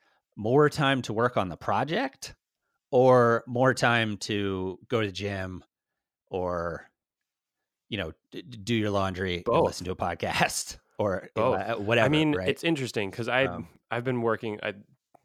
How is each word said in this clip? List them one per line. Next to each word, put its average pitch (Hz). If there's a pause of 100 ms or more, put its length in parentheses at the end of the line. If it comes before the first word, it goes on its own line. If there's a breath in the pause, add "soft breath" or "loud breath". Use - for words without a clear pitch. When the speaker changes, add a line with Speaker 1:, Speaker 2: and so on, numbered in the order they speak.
(360)
Speaker 1:
more 135
time 135
to 117
work 117
on 98
the 76
project 151 (580)
or 123
more 127
time 113
to 95 (100)
go 117
to 104
the 95
gym 95 (640)
or, 87 (1000)
you 110
know, 80 (180)
d-, 92
d-, 117
do 104
your 107
laundry 95
and 87
Speaker 2:
Both. 127
Speaker 1:
listen -
to 92
a 92
podcast - (100)
<laughs> -
or, 92
Speaker 2:
Both. 113
Speaker 1:
uh, 101
whatever, 110
Speaker 2:
I -
mean, 151
Speaker 1:
right? 92
Speaker 2:
it's -
interesting 123
'cause 117
I, 131
Speaker 1:
Um, 87 (220)
Speaker 2:
I've 120
been 123
working, 110
I, 104 (500)